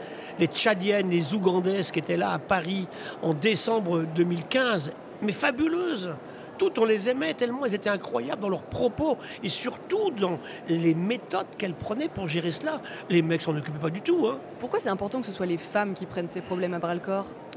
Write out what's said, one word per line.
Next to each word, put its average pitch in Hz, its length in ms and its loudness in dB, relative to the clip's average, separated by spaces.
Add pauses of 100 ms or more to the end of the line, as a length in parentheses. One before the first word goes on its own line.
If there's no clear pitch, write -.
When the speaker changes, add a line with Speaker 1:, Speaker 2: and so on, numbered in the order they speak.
(380)
Speaker 1:
Les 165 80 4
Tchadiennes, 202 640 2
les 170 240 2
Ougandaises 185 560 2
qui - 80 -2
étaient 170 180 0
là 190 140 2
à 170 80 0
Paris 185 480 0 (360)
en 156 120 2
décembre 180 680 2 (100)
deux 170 80 6
mille 175 220 0
quinze. 220 480 2 (280)
Mais 208 120 0
fabuleuses. 294 800 0 (440)
Toutes, 190 200 2
on 226 60 6
les 220 240 4
aimait 285 260 2
tellement, 247 300 0
elles 208 100 0
étaient 208 160 0
incroyables 202 500 -2
dans 202 80 -2
leurs 180 140 0
propos 254 560 0 (240)
et 208 60 0
surtout 370 640 -2
dans 185 260 0 (300)
les 165 260 4
méthodes 208 540 -2 (100)
qu'elles 180 160 -2
prenaient 226 340 -4
pour 190 200 -6
gérer 165 240 0
cela. 302 300 -2 (280)
Les 170 100 8
mecs 165 220 2
s'en 156 140 0
occupaient 147 240 -4
pas 160 100 0
du 185 100 -4
tout, 330 280 4
hein. 254 100 -2 (220)
Speaker 2:
Pourquoi 247 180 -2
c'est 226 120 0
important 208 320 -2
que - 40 -6
ce 202 60 -6
soit 185 140 -2
les 170 120 2
femmes 202 360 0
qui 185 120 -8
prennent 175 220 -4
ces - 120 -4
problèmes 180 340 -2
à 170 40 0
bras-le-corps ? 175 480 -2 (300)